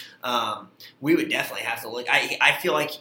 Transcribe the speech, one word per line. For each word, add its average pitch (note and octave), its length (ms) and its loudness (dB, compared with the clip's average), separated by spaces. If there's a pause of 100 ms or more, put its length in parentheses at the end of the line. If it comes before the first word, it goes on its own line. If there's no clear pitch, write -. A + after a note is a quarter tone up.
(220)
um, A2+ 460 -2 (320)
we D#3 160 4
would C3+ 120 2
definitely B2 360 -2
have A#2 180 -4
to A2+ 60 -10
look. A#2+ 200 -8
I, C#3+ 320 2
I C#3+ 200 6
feel F3 120 0
like D3 280 0